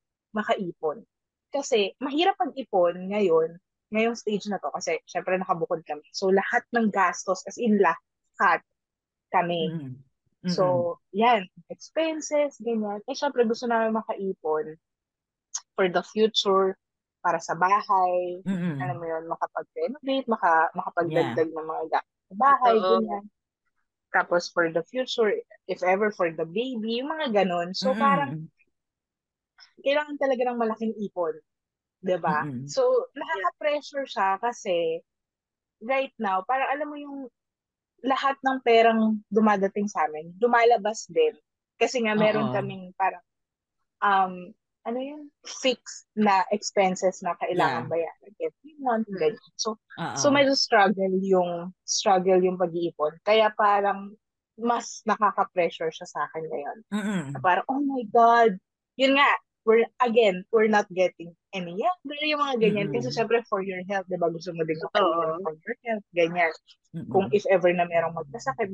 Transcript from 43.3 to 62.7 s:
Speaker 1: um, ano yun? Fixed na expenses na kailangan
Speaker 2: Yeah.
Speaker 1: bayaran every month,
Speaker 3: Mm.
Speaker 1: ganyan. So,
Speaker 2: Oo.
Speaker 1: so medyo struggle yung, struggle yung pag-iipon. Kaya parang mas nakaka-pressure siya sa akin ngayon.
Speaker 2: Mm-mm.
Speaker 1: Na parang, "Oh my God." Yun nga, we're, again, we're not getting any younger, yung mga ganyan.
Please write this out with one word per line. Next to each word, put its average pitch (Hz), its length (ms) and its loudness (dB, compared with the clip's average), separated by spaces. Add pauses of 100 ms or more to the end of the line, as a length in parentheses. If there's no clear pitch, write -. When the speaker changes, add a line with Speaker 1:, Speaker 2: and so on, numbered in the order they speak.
Speaker 1:
um, 190 340 2 (540)
ano 240 120 -4
yun? 294 280 -10 (160)
Fixed - 720 -4
na 208 400 4
expenses 190 640 0
na 190 180 -6
kailangan 160 480 -2
Speaker 2:
Yeah. 127 60 -10
Speaker 1:
bayaran 165 480 -6
every 214 400 -8
month, 226 320 -2
Speaker 3:
Mm. 180 80 -6
Speaker 1:
ganyan. - 400 -2
So, 220 160 -6 (240)
Speaker 2:
Oo. 147 160 -6
Speaker 1:
so 285 160 2
medyo 277 240 4
struggle 190 640 2
yung, 180 640 0
struggle 185 560 2
yung 185 180 2
pag-iipon. 170 720 -4
Kaya 214 260 4
parang 202 600 0 (400)
mas 240 480 -4
nakaka-pressure 185 880 0
siya - 160 -14
sa 151 200 -6
akin 160 200 -8
ngayon. 151 300 -8 (140)
Speaker 2:
Mm-mm. 196 440 -4
Speaker 1:
Na 127 40 -10
parang, 180 280 2
"Oh 269 120 -2
my 269 320 -2
God." 233 440 6 (440)
Yun 269 160 4
nga, 277 160 4 (320)
we're, 226 240 4 (160)
again, 214 480 4
we're 220 200 4
not 208 200 2
getting 175 400 0 (240)
any 175 240 -8
younger, 294 440 -4
yung 294 200 0
mga 277 160 0
ganyan. 208 280 2